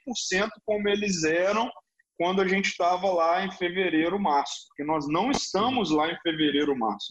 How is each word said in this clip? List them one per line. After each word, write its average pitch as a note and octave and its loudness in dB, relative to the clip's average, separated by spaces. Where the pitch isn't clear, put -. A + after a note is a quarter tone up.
por B3 -8
cento G3+ -2
como G#3 -2
eles G3+ 0
eram F#3+ 2
quando F#3 0
a F#3 2
gente F#3+ 0
tava F3+ 2
lá E3+ 2
em F#3+ -4
fevereiro, F3 0
março, D3 0
porque - -12
nós D3+ -2
não F#3 0
estamos A3 0
lá D#3 2
em F3 -8
fevereiro, D3 0
março. G#2+ -4